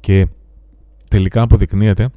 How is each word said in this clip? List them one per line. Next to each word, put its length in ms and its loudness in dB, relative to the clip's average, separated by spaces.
Και 260 2
τελικά 340 -2
αποδεικνύεται 760 0